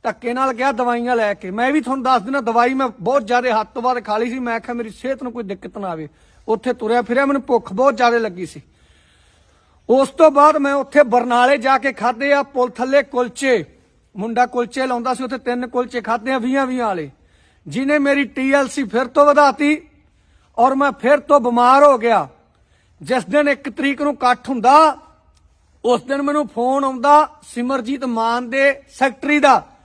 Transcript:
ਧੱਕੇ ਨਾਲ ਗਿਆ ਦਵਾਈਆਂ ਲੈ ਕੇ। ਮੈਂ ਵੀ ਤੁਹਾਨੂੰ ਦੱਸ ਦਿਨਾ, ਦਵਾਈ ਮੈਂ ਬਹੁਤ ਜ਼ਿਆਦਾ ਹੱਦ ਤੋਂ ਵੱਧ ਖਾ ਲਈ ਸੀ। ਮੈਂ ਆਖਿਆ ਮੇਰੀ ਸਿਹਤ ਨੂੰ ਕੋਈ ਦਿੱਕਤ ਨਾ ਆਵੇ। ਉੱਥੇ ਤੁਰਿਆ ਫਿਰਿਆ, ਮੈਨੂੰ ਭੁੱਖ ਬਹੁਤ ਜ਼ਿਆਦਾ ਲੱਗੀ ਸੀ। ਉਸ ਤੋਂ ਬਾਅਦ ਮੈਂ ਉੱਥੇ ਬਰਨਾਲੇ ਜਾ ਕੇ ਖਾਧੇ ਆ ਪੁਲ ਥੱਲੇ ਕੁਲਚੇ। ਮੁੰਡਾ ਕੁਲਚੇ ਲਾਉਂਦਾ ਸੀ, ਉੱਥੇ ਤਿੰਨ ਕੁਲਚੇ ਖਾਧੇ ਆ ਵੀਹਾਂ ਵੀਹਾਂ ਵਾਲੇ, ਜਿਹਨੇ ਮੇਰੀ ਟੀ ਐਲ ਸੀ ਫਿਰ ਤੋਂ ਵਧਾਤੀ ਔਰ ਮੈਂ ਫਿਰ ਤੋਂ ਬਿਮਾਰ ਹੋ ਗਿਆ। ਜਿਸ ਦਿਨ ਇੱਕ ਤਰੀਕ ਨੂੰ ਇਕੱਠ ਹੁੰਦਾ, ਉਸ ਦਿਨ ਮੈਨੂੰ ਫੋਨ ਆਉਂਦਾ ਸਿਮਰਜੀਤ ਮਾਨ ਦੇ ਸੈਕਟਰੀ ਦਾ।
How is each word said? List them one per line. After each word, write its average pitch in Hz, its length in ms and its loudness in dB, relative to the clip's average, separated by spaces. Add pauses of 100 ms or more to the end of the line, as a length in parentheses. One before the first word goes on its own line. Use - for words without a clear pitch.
ਧੱਕੇ 240 320 -6
ਨਾਲ 262 180 -2
ਗਿਆ 247 200 -2
ਦਵਾਈਆਂ 240 440 -2
ਲੈ 208 180 0
ਕੇ। 202 160 -12
ਮੈਂ 240 220 -2
ਵੀ 302 80 2
ਤੁਹਾਨੂੰ 254 240 -6
ਦੱਸ 254 180 2
ਦਿਨਾ, 269 180 -4
ਦਵਾਈ 240 340 0
ਮੈਂ 262 140 -2 (120)
ਬਹੁਤ 233 260 0
ਜ਼ਿਆਦਾ 240 340 0
ਹੱਦ 214 60 -6
ਤੋਂ 240 160 -10
ਵੱਧ 240 220 -2
ਖਾ 214 140 -4
ਲਈ 233 120 -4
ਸੀ। 262 80 -8
ਮੈਂ 240 180 -6
ਆਖਿਆ 240 180 -10
ਮੇਰੀ 226 160 -8
ਸਿਹਤ 269 320 -8
ਨੂੰ 247 100 -10
ਕੋਈ 240 100 -10
ਦਿੱਕਤ 190 360 -12
ਨਾ 196 100 -8
ਆਵੇ। 160 200 -10 (400)
ਉੱਥੇ 226 240 -2
ਤੁਰਿਆ 240 300 -2
ਫਿਰਿਆ, 247 240 0
ਮੈਨੂੰ 277 160 -2
ਭੁੱਖ 240 300 -2
ਬਹੁਤ 247 240 2
ਜ਼ਿਆਦਾ 240 220 2
ਲੱਗੀ 185 280 -6
ਸੀ। - 160 -18 (1300)
ਉਸ 262 180 2
ਤੋਂ 320 220 4
ਬਾਅਦ 294 260 4
ਮੈਂ 277 180 -2
ਉੱਥੇ 285 280 2
ਬਰਨਾਲੇ 247 560 2
ਜਾ 262 200 0
ਕੇ 269 140 -2
ਖਾਧੇ 247 400 -2
ਆ 285 100 2
ਪੁਲ 254 280 -4
ਥੱਲੇ 269 320 0
ਕੁਲਚੇ। 247 640 -2 (520)
ਮੁੰਡਾ 226 300 -2
ਕੁਲਚੇ 247 400 -4
ਲਾਉਂਦਾ 247 280 -4
ਸੀ, 262 100 -6
ਉੱਥੇ 247 140 -8
ਤਿੰਨ 247 280 -6
ਕੁਲਚੇ 240 340 -4
ਖਾਧੇ 226 320 -4
ਆ 269 60 -2
ਵੀਹਾਂ 262 280 -2
ਵੀਹਾਂ 254 200 -4
ਵਾਲੇ, 170 240 -6 (560)
ਜਿਹਨੇ 269 320 -2
ਮੇਰੀ 277 260 0
ਟੀ 262 280 -4
ਐਲ 277 160 2
ਸੀ 285 160 -6
ਫਿਰ 233 220 -2
ਤੋਂ 285 200 2
ਵਧਾਤੀ 294 540 2 (760)
ਔਰ 254 160 2
ਮੈਂ 269 180 0
ਫਿਰ 277 280 2
ਤੋਂ 285 200 4
ਬਿਮਾਰ 247 440 4
ਹੋ 277 140 6
ਗਿਆ। 214 300 0 (720)
ਜਿਸ 220 220 -2
ਦਿਨ 285 240 0
ਇੱਕ 277 220 -4
ਤਰੀਕ 277 320 -4
ਨੂੰ 285 100 0
ਇਕੱਠ 247 360 -2
ਹੁੰਦਾ, 269 480 4 (880)
ਉਸ 240 180 2
ਦਿਨ 277 200 -4
ਮੈਨੂੰ 294 260 -2
ਫੋਨ 262 360 -2
ਆਉਂਦਾ 285 440 2 (140)
ਸਿਮਰਜੀਤ 254 640 -6
ਮਾਨ 233 460 -4
ਦੇ 269 380 0
ਸੈਕਟਰੀ 277 520 -2
ਦਾ। 262 280 4 (160)